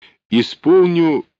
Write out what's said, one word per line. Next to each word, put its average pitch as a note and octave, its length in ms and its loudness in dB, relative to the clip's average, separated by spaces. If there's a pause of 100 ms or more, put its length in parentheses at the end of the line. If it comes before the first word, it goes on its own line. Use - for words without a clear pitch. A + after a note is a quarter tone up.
(300)
Исполню E3 960 0 (140)